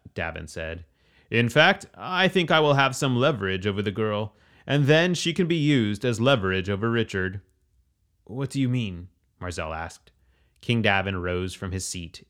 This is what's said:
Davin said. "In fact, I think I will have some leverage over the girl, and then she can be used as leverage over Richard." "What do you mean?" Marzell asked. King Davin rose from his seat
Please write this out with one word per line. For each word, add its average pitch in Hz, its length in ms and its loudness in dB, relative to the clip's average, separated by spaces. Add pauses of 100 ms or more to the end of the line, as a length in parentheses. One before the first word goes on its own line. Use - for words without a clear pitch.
(140)
Davin 82 340 -8
said. 82 380 -10 (420)
"In 117 220 2
fact, 175 440 4
I 180 340 0
think 180 220 0
I 160 100 4
will 147 140 4
have 135 220 2
some 131 200 0
leverage 98 500 0
over 101 160 0
the 101 80 -4
girl, 107 440 -4 (320)
and 139 200 2
then 165 260 4
she 170 220 -2
can 180 120 0
be 170 100 0
used 131 480 2
as 113 160 -2
leverage 95 500 2
over 101 180 -2
Richard." 101 540 -2 (840)
"What 131 260 -8
do 139 100 -4
you 127 80 2
mean?" 98 400 -4 (320)
Marzell 85 340 -6
asked. - 380 -12 (480)
King 117 220 -2
Davin 98 380 0
rose 90 320 -2
from 95 200 -8
his 92 120 -6
seat - 460 -12